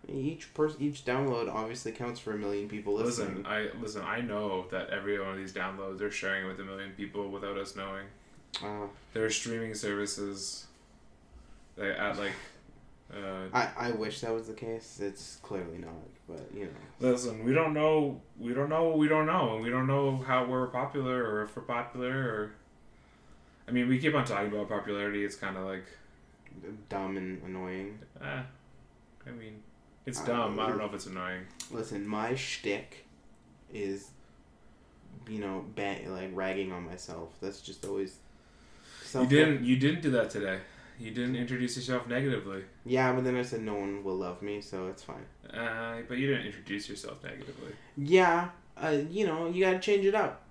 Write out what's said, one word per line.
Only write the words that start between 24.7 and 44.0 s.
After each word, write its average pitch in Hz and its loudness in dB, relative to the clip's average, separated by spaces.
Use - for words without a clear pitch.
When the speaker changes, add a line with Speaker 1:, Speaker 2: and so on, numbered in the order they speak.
Speaker 2:
It's 101 -4
kinda 95 -6
like 95 -6
Speaker 1:
Dumb 98 -4
and 92 -6
annoying. 92 -8
Speaker 2:
Uh, 139 -6
I 127 -12
mean, 110 -14
it's 123 -4
Speaker 1:
Uh, - -4
Speaker 2:
dumb. 113 2
I 110 2
don't 110 2
Speaker 1:
li- 104 0
Speaker 2:
know 107 -2
if 101 -4
it's 98 -8
annoying. 92 -6
Speaker 1:
Listen, 107 -4
my 110 0
shtick - -4
is, 98 -4
you 107 -6
know, 95 -4
ba-, 101 -2
like, 95 -6
ragging 95 0
on 90 -6
myself. 82 -10
That's 98 -6
just - -12
always 98 -4
Speaker 2:
You - -14
Speaker 1:
self- 127 4
Speaker 2:
didn't, 143 8
you 127 8
didn't 151 4
do 147 4
that 113 4
today. 95 -2
You 113 -8
didn't 123 0
introduce 123 0
yourself 123 0
negatively. 113 0
Speaker 1:
Yeah, 127 6
but 127 2
then 127 4
I 123 2
said 123 -2
no 107 -2
one 101 -2